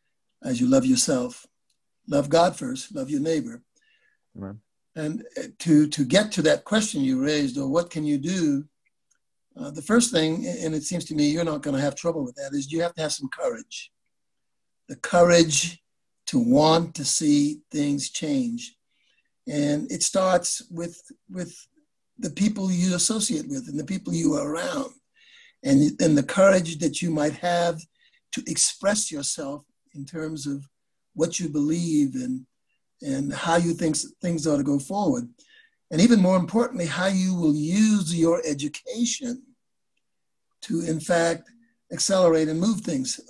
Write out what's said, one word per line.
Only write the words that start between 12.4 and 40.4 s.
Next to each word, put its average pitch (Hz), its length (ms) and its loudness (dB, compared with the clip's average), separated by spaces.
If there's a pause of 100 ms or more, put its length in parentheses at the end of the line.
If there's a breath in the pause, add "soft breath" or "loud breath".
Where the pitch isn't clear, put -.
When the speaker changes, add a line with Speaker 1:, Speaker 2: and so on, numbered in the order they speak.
Speaker 1:
is 139 180 -6
you 165 120 -2
have 175 100 -4
to 160 80 -8
have 151 120 -2
some 135 160 -8
courage. - 600 -6 (1000)
The 135 100 -14
courage 170 840 4 (460)
to - 140 0
want 156 560 4
to 151 80 -8
see 147 560 2 (100)
things 143 400 -2
change. 240 680 -4 (680)
And 147 460 -2
it - 120 -4
starts 185 580 0 (100)
with, 170 300 -10 (280)
with 180 240 -10 (640)
the - 120 -8
people 190 420 0
you 180 240 0
associate 214 540 -2
with 135 180 -8
and 147 100 -8
the 151 60 -6
people 180 300 -6
you 165 220 0
are 143 140 -4
around. 170 420 -6 (760 soft breath)
And, 139 260 4 (100)
and 156 160 4
the 139 60 4
courage 185 560 4
that 151 220 -2
you 170 100 -2
might 151 220 0
have 175 460 0 (520)
to - 160 -6
express - 640 -2
yourself 143 520 -8 (300)
in 139 120 -12
terms 156 420 -8
of 139 180 -8 (480)
what 165 280 -2
you 160 80 -4
believe 151 680 0
and, 127 300 -6 (560)
and 139 320 -4
how 170 240 0
you 170 160 2
think 156 220 0
s-, - 120 -6 (140)
things 165 260 -2
ought 147 100 2
to 139 60 0
go 143 160 0
forward. 156 480 -2 (640 soft breath)
And 160 100 2
even 226 200 8
more 185 160 4
importantly, 185 480 0
how 165 220 -2
you 185 280 0
will 160 180 2
use 175 640 2
your 165 280 4
education 208 960 -4 (1200)